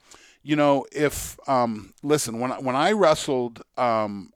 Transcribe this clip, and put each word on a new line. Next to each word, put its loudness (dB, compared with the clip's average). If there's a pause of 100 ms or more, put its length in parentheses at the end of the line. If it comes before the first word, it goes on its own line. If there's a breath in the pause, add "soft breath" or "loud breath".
(460 loud breath)
you 0
know, 4
if, -2 (100)
um, 0 (100)
listen, -2
when -4
I, -8
when -4
I 2
wrestled, 0 (160)
um, -2